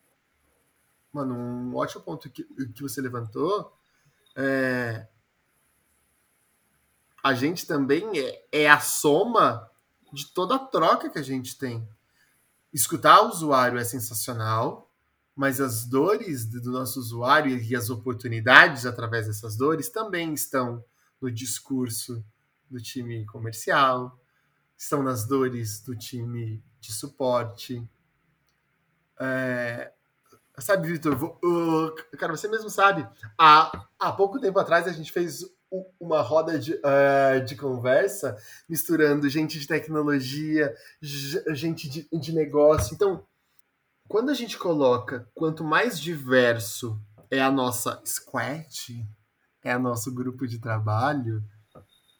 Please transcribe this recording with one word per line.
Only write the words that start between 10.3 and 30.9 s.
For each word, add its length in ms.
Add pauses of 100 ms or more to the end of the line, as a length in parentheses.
toda 220
a 60
troca 500
que 80
a 60
gente 340
tem. 300 (840)
Escutar 500
o 80
usuário 480
é 60
sensacional, 1040 (460)
mas 280
as 240
dores 580
do, 160
do 100
nosso 300
usuário 560
e 180
as 140
oportunidades 960
através 420
dessas 300
dores 320
também 460
estão 500 (340)
no 120
discurso 920 (480)
do 80
time 460
comercial, 960 (560)
estão 260
nas 240
dores 540
do 160
time 680 (160)
de 140
suporte. 880 (1400)
É... 760 (640)
Sabe, 340